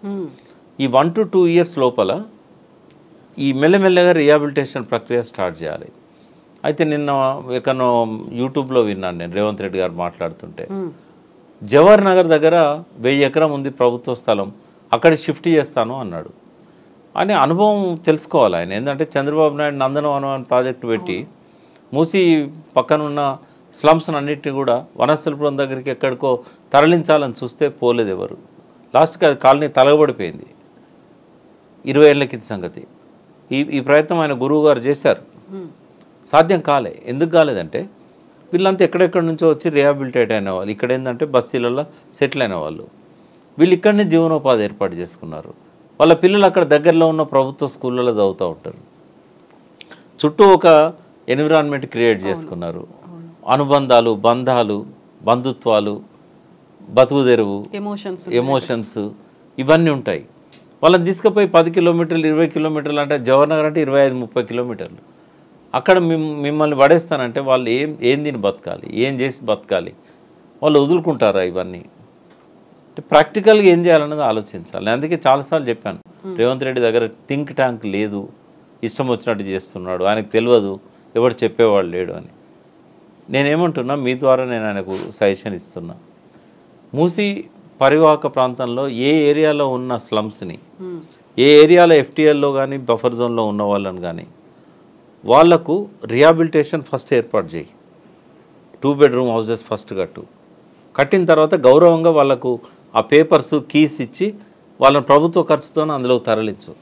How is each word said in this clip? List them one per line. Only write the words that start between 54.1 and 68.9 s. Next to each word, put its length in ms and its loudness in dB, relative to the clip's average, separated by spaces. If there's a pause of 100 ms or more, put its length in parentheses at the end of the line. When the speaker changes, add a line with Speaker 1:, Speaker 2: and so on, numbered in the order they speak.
Speaker 2:
బంధాలు, 680 -2 (380)
బంధుత్వాలు, 800 -2 (880)
బతుకు 340 2
తెరువు, 500 0
Speaker 1:
Emotions 560 -12
Speaker 2:
ఎమోషన్స్ 800 -4 (500)
ఇవన్నీ 320 2
ఉంటాయి. 340 -6 (580)
వాళ్ళని 220 4
తీసుకుపోయి 420 0
పది 240 2
కిలోమీటర్లు, 560 0
ఇరవై 200 2
కిలోమీటర్లు 520 -4
అంటే 200 -2
జవహర్ 300 2
నగర్ 160 0
అంటే 160 -2
ఇరవై 200 2
ఐదు, 140 2
ముప్పై 280 -6
కిలోమీటర్లు. 720 -10 (600)
అక్కడ 240 2
మిమ్-, 440 -2
మిమ్మల్ని 360 -2
పడేస్తానంటే 640 2
వాళ్ళు 300 -2
ఏం, 320 -4
ఏం 220 0
తిని 140 -6
బతకాలి, 560 -6